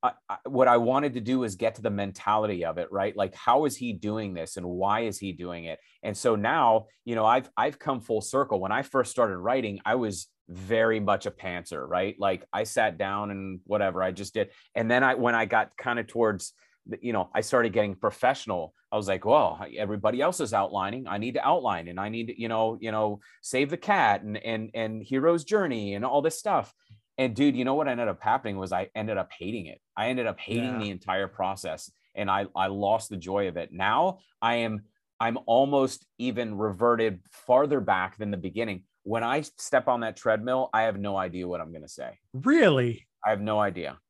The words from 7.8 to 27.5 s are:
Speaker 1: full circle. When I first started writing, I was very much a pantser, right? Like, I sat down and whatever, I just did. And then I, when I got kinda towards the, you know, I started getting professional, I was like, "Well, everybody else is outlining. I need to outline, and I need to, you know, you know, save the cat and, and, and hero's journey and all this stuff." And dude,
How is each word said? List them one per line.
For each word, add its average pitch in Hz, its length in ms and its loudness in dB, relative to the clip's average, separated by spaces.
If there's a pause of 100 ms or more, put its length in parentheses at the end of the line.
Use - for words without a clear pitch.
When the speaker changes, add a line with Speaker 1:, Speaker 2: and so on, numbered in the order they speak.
Speaker 1:
full 110 220 -2
circle. 131 380 0
When 95 120 -2
I 113 100 0
first 131 300 0
started 107 260 2
writing, 107 480 -2
I 110 100 2
was 110 320 -4 (200)
very 110 520 2
much 98 260 2
a 101 60 -4
pantser, 87 560 -8
right? 90 300 0
Like, 95 360 0
I 104 100 0
sat 107 340 0
down 101 340 -2
and 95 340 -8
whatever, 98 360 0
I 92 100 2
just 98 220 -10
did. 104 160 0 (240)
And 113 160 0
then 127 140 6
I, 131 120 4
when 120 200 2
I 113 100 2
got 110 320 0
kinda 117 280 -2
towards 110 480 0 (340)
the, 107 140 -8
you 120 120 -4
know, 95 220 0
I 110 60 0
started 117 320 2
getting 104 220 0
professional, 110 760 -2 (180)
I 107 60 -2
was 101 100 -4
like, 95 160 -2
"Well, 101 400 4 (140)
everybody 107 420 -2
else 170 200 0
is 123 120 -4
outlining. 101 560 -2
I 101 120 -6
need 120 160 -6
to 127 120 0
outline, 113 420 0
and 87 100 -10
I 101 100 -4
need 113 180 -6
to, 117 140 -10
you 117 60 -4
know, 110 340 0
you 110 100 -6
know, 107 280 -2 (240)
save 139 260 0
the 151 80 -4
cat 147 460 2
and, 107 140 -6
and, 110 360 -6
and 110 300 -4
hero's 151 400 2
journey 127 500 0
and 101 100 -4
all 135 200 2
this 156 160 0
stuff." 175 340 -2 (460)
And 127 160 0
dude, 135 220 4